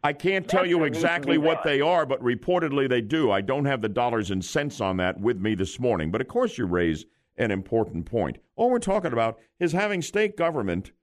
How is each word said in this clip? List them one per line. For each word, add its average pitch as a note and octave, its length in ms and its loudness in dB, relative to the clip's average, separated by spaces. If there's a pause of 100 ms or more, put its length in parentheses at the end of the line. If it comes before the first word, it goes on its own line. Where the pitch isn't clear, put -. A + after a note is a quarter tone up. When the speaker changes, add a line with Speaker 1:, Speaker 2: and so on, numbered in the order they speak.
Speaker 1:
I D3 100 0
can't F#3 340 -2
tell F#3 140 2
Speaker 2:
That's F#3 80 0
Speaker 1:
you F3 80 4
Speaker 2:
what D#3+ 80 2
needs A2+ 140 -2
to A#2 60 2
Speaker 1:
exactly D3 280 2
Speaker 2:
be D#3 60 4
Speaker 1:
what D#3+ 240 2
Speaker 2:
done. D3 100 0
Speaker 1:
they C#3 80 2
are, D#3+ 240 2
but C3 180 -2
reportedly C#3 640 0
they B2 140 2
do. B2 300 2
I G2 100 2
don't C3+ 240 -2
have C#3 160 0
the A2 80 -2
dollars A2+ 400 0
and F#2 160 -2
cents C#3+ 340 -4
on F#2+ 180 0
that F2+ 220 0
with G#2+ 200 0
me G#2+ 160 0
this F#2 240 -4
morning, F#2 320 0
but A2 100 -2
of B2+ 60 -6
course A#3+ 300 -2
you A#2 80 -2
raise F2 400 0 (320)
an A2+ 140 0
important F#2+ 540 -2
point. F#2 320 -2 (180)
All A#3+ 140 2
we're B3 100 2
talking F#3+ 340 -2
about A2+ 260 0 (200)
is F3 140 0
having G3 280 0
state G#3 360 -2
government A2+ 540 0 (120)